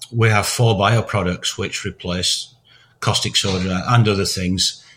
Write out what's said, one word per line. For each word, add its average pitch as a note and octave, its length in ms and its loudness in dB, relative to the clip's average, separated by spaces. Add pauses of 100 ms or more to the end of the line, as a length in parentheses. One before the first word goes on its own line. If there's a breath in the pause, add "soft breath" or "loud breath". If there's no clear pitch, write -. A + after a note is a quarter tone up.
(120)
we A#2 180 4
have G#2 160 2
four A2+ 300 2
bioproducts G2+ 840 0
which - 260 -6
replace F2+ 680 -6 (460 soft breath)
caustic - 360 -2
soda F#2 520 -2
and A#2 200 4
other G2 180 2
things F2+ 580 -2 (140 loud breath)